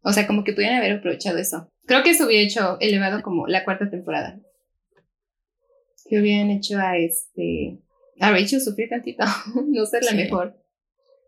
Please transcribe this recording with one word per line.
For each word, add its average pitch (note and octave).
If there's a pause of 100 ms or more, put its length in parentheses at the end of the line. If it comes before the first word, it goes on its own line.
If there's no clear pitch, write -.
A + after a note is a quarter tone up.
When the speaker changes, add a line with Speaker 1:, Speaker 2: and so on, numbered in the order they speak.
Speaker 1:
O G3
sea, G#3
como G#3
que G#3
pudieran G#3+
haber G#3
aprovechado F3
eso. E3 (180)
Creo C4
que F4
eso E4
hubiera A3
hecho, G3+
elevado G3+
como F3
la F#3
cuarta G3+
temporada. E3+ (1700)
Que G#3
hubieran G#3
hecho G3+
a F#3
este, E3 (420)
a G3+
Rachel G#3
sufrir A3+
tantito, A#3+
<laughs> A#3
no A3
ser A#3+
la A#3
Speaker 2:
Sí. G#3
Speaker 1:
mejor. F#3 (720)